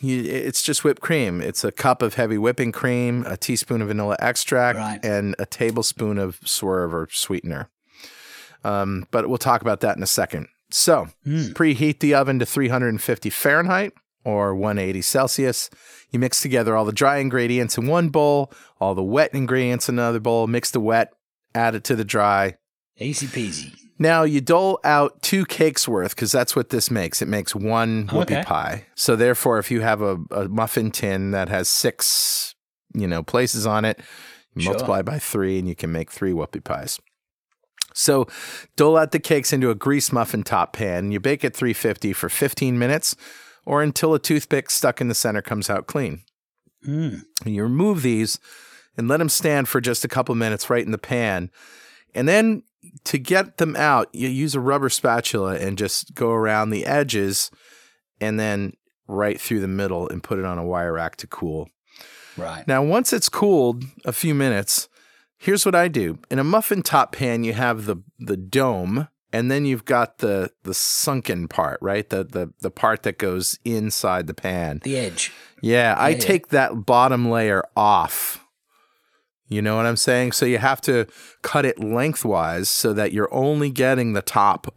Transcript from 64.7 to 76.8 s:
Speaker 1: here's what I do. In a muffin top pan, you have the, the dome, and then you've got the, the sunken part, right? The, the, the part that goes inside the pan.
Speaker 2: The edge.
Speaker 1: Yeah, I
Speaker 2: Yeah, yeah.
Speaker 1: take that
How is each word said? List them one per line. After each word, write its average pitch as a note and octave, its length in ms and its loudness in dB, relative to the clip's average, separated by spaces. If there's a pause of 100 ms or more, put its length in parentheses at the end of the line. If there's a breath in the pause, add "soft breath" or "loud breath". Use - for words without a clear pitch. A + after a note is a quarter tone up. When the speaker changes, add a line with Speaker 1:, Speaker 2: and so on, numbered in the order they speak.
Speaker 1:
here's G3 280 0
what F#3 100 4
I F3 140 6
do. F#2 300 -2 (120)
In C3 80 0
a C3+ 40 2
muffin G3+ 380 2
top C3+ 300 2
pan, A#2 320 -2
you A2+ 100 0
have A2+ 320 0
the, G2+ 120 -2 (200)
the G#2+ 200 -4
dome, G#2+ 720 -2 (220)
and A#2+ 200 0
then C#3+ 140 0
you've B2+ 200 -2
got A#2+ 340 0
the, G2 320 0 (120)
the F#2+ 100 -6
sunken G#2 720 -2
part, D2+ 340 -2
right? G2+ 280 -2
The, G2 140 -2
the, F2+ 280 -6 (100)
the F#2+ 100 -4
part A2 320 0
that G2+ 160 -4
goes F#2 440 -2
inside G#2+ 640 -2
the - 60 -8
pan. E2+ 500 -6
Speaker 2:
The C3+ 140 -4
edge. F#2+ 340 -6 (300 loud breath)
Speaker 1:
Yeah, A#2 360 4
I C3+ 120 4
Speaker 2:
Yeah, D#3+ 60 2
yeah. D#3 60 -2
Speaker 1:
take F#3 280 2
that A#2+ 360 2